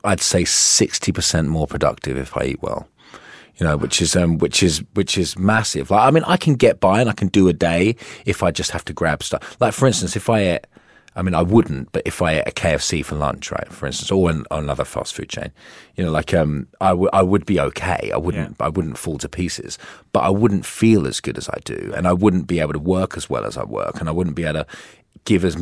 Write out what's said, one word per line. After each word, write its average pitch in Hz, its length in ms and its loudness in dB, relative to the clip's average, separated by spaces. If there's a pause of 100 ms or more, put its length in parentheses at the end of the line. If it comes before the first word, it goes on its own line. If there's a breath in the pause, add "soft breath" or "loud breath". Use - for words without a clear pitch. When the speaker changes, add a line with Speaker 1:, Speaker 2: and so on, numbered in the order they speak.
Speaker 1:
I'd 101 160 2
say, 90 240 2
sixty - 640 2
percent 82 380 0
more 78 180 0
productive - 500 -2
if 65 200 -8
I 64 80 -2
eat 67 180 -4
well. - 240 -8 (680 loud breath)
You 87 100 0
know, 76 100 2
which 69 240 -2
is, 85 140 0
um, 85 240 2
which 78 240 0
is, 80 220 2 (100)
which 98 240 -2
is 85 200 -2
massive. 98 520 0
Like, 107 160 6
I 139 60 6
mean, 160 120 4
I 185 120 2
can 151 180 2
get 113 260 4
by 101 200 4
and 117 100 2
I - 20 -2
can 101 160 -2
do 95 200 6
a 87 40 4
day 85 440 0 (280 loud breath)
if - 180 -2
I 90 100 2
just - 180 -6
have - 160 -8
to - 60 -10
grab 76 320 -2
stuff. - 360 -8
Like, 110 140 2
for 135 120 4
instance, 90 300 0
if 101 140 -4
I 110 100 4
ate, 90 260 0 (500 soft breath)
I 90 60 -4
mean, 90 140 0
I 82 60 4
wouldn't, 87 500 2
but - 120 -2
if - 160 -6
I 80 200 2
ate - 80 -4
a - 20 -4
K - 220 -2
F 73 100 0
C 80 200 -2
for - 120 -8
lunch, 73 380 -4
right, - 200 -8
for - 140 -10
instance, - 240 -8
or 95 200 4
an, 78 200 -2
or 76 80 -4
another 71 260 -4
fast - 300 -8
food - 140 -10
chain, - 240 -10 (420 loud breath)
you 92 80 -4
know, 82 80 0
like, 78 240 0
um, 76 320 0 (140)
I, 95 80 2
w-, 92 240 2
I 98 100 4
would 95 240 2
be 90 140 2
okay. 71 520 -4
I - 40 -4
wouldn't, 80 420 -4
Speaker 2:
Yeah. - 80 -2
Speaker 1:
I - 20 0
wouldn't 80 300 -4
fall 78 200 -6
to 92 100 -8
pieces, - 500 -8 (340 loud breath)
but - 120 2
I 98 60 4
wouldn't 101 360 2
feel 107 400 4
as - 140 -4
good - 180 -6
as - 100 -10
I - 160 -8
do, - 300 -8
and 90 140 0
I 90 40 4
wouldn't 90 360 4
be 85 100 0
able 78 140 0
to 73 80 -4
work 92 360 0
as - 140 -10
well 57 140 -2
as 53 120 -8
I 60 60 -6
work, 50 380 -6
and 82 80 -4
I 78 40 -4
wouldn't 85 220 -2
be 85 80 -4
able 78 220 -2
to - 20 -10 (580 loud breath)
give 95 200 2
as 80 180 0